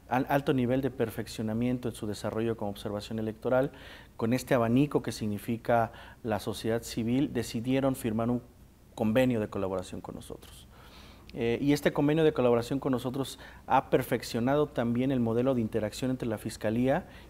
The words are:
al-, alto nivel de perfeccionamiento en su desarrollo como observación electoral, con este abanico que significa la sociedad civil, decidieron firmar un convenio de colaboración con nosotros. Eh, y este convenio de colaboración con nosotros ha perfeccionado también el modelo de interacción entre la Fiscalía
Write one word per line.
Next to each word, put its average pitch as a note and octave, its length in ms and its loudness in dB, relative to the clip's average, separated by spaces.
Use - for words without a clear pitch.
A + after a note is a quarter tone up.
al-, B2+ 180 0
alto C#3+ 260 2
nivel B2+ 280 2
de C3+ 100 0
perfeccionamiento A#2 960 -2
en A2 80 -6
su A2 120 -8
desarrollo A2 500 -2
como G#2 140 -4
observación G#2 480 -6
electoral, A#2+ 520 0
con A2+ 160 2
este B2+ 200 0
abanico C3 480 4
que A#2 120 -6
significa A2+ 800 0
la G#2+ 160 0
sociedad A2+ 440 -2
civil, B2 480 -2
decidieron B2+ 640 0
firmar A2+ 340 0
un B2 120 0
convenio A#2+ 460 4
de G#2 80 0
colaboración F#2+ 540 -4
con - 140 -10
nosotros. - 520 -16
Eh, A#2 280 0
y C#3+ 100 4
este D3+ 220 4
convenio D#3 320 4
de D3+ 80 4
colaboración A#2+ 460 2
con C#3 120 -2
nosotros B2+ 480 -4
ha C3 240 4
perfeccionado C3 800 2
también B2 440 0
el B2+ 100 2
modelo A#2+ 340 2
de A#2+ 60 0
interacción G#2+ 500 -2
entre C3 160 -4
la A2 100 -2
Fiscalía B2 680 0